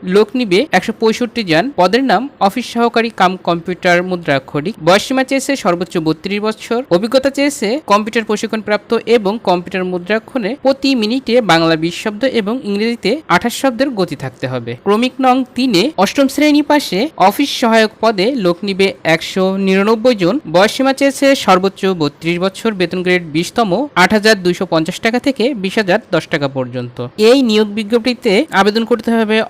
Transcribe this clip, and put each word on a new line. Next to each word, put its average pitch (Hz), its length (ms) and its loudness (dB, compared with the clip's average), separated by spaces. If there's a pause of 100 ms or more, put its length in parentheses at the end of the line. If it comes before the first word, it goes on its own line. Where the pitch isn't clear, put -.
(160)
লোক 214 120 4 (120)
নিবে 196 200 0 (180)
একশো 208 140 -2 (100)
পঁয়ষট্টি 226 500 -2
জন। 160 140 2 (140)
পদের 185 200 2
নাম 240 240 2 (240)
অফিস 233 260 -2
সহকারী 233 360 0 (100)
কাম 185 140 2 (140)
কম্পিউটার 175 500 0 (120)
মুদ্রাক্ষরিক। 165 680 -4 (120)
বয়স 190 200 4
সীমা 262 220 0
চেয়েছে 269 220 -2 (120)
সর্বোচ্চ 175 300 -2 (140)
বত্রিশ 190 400 -2
বছর। 220 320 -4 (160)
অভিজ্ঞতা 240 420 4
চেয়েছে 277 300 0 (240)
কম্পিউটার 214 380 0
প্রশিক্ষণপ্রাপ্ত 208 640 -2 (260)
এবং 202 160 0 (140)
কম্পিউটার 180 440 -2
মুদ্রাক্ষরে 202 600 -4 (120)
প্রতি 269 260 0 (120)
মিনিটে 233 340 -2 (160)
বাংলা 165 320 4
বিশ 170 200 -4
শব্দ 208 180 -4 (180)
এবং 208 140 -4 (160)
ইংরেজিতে 208 420 -2 (240)
আঠাশ 226 260 -2
শব্দের 262 280 0 (100)
গতি 170 240 -2
থাকতে 131 280 -10
হবে। 120 200 -8 (140)
ক্রমিক 226 380 0
নং 254 120 4 (220)
তিনে 240 260 2 (200)
অষ্টম 269 300 2
শ্রেণী 294 360 2
পাশে 294 300 0 (300)
অফিস 277 200 -2 (120)
সহায়ক 226 300 2 (100)
পদে 214 260 0 (180)
লোক 175 120 2 (100)
নিবে 196 200 0 (280)
একশো 185 280 -4 (220)
নিরানব্বই 220 560 2
জন। 180 140 2 (180)
বয়স 190 220 4
সীমা 269 240 0
চেয়েছে 277 280 2 (180)
সর্বোচ্চ 190 360 2 (200)
বত্রিশ 160 340 -2 (100)
বছর। 196 240 -4 (100)
বেতন 185 260 -2
গ্রেড 180 180 0 (120)
বিশতম, 180 360 0 (300)
আট 185 160 4
হাজার 214 180 4 (100)
দুইশো 180 280 -2
পঞ্চাশ 160 320 -2
টাকা 226 220 0
থেকে 262 160 -2 (200)
বিশ 190 180 -4
হাজার 196 180 0 (120)
দশ 156 120 0 (100)
টাকা 143 140 -2 (100)
পর্যন্ত। 123 400 -8 (320)
এই 269 100 6 (100)
নিয়োগ 214 180 2 (100)
বিজ্ঞপ্তিতে 226 560 -2 (260)
আবেদন 208 320 2
করতে 226 260 -2
হবে 220 200 0 (120)